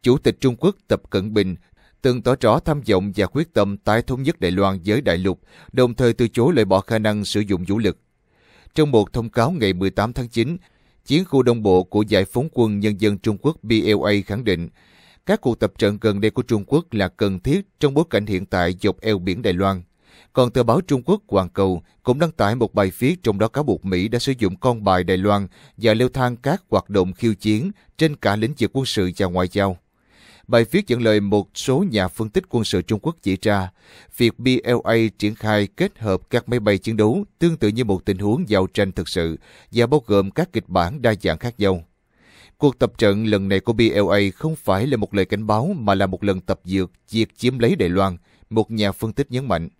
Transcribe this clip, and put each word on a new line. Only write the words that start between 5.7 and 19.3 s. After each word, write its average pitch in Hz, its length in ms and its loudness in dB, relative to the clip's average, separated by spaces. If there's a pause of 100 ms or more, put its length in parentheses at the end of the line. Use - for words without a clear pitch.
đồng 123 220 2
thời 120 180 2
từ 120 160 0
chối 123 260 2
loại 110 100 2
bỏ 95 160 2
khả 113 180 -2
năng 107 260 -2
sử 104 160 -2
dụng 95 280 -2
vũ 101 100 0
lực. 101 200 0 (760)
Trong 151 160 2
một 107 220 2
thông 117 160 -4
cáo 120 220 0
ngày 113 220 0
mười 92 180 -2
tám 117 220 -2
tháng 120 160 -6
chín, 127 280 -2 (500)
Chiến 135 180 0
khu 131 180 2
Đông 120 200 2
Bộ 92 220 4
của 104 180 0
Giải 101 220 2
phóng 135 280 -4
quân 107 280 0
Nhân 104 200 -2
dân 104 180 0
Trung 107 240 -4
Quốc 151 200 0
B 113 100 -2
L 101 340 2
A 104 60 2 (140)
khẳng 110 180 -6
định, 85 240 0 (580)
các 202 140 0
cuộc 120 180 0
tập 107 200 0
trận 104 220 2
gần 101 200 0
đây 107 100 2
của 123 120 -4
Trung 104 240 -2
Quốc 147 280 -2
là 95 140 0
cần 98 320 -2
thiết 175 400 -4
trong 143 140 0
bối 160 160 2
cảnh 104 160 0
hiện 98 200 -4
tại 90 360 0
dọc 95 180 0
eo 107 180 0
biển 98 240 -4